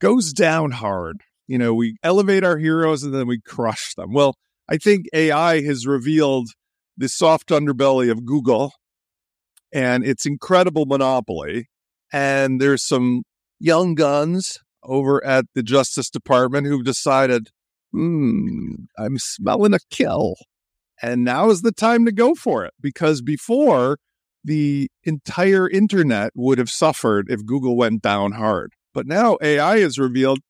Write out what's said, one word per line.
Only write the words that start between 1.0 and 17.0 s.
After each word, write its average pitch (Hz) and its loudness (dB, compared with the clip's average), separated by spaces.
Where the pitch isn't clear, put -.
You 131 -2
know, 117 2
we 113 0
elevate 190 2
our 175 2
heroes 160 0
and 139 -6
then 131 -2
we 120 -4
crush - -6
them. 87 -10
Well, 139 2
I 156 -4
think 202 2
A 160 2
I 160 2
has 135 -4
revealed 139 0
the 131 -4
soft 160 0
underbelly 135 2
of 113 -2
Google 127 0
and 127 0
its 131 -2
incredible 160 2
monopoly. 120 -2
And 139 0
there's 139 2
some 123 0
young 165 2
guns 151 -2
over 135 0
at 131 2
the 127 -2
Justice 127 0
Department 127 0
who've 139 -2
decided, 131 0